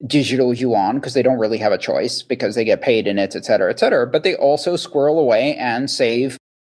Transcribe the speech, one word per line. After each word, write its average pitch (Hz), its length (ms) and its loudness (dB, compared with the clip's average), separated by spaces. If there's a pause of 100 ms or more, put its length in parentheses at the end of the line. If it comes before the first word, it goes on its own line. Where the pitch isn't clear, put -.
digital 127 480 2
yuan 117 480 0
'cause 127 120 -8
they 131 80 2
don't 127 180 2
really 110 180 0
have 104 140 2
a 92 60 0
choice - 440 -4
because 113 340 -4
they 117 80 0
get 107 180 2
paid 110 260 2
in 98 120 -2
it, 98 160 -2
et 85 100 -10
cetera, 101 260 2
et - 80 -4
cetera. 151 280 2
But 156 160 -2
they 185 120 0
also 147 400 0
squirrel 151 440 0
away 127 360 2
and 123 340 -4
save 123 480 0 (320)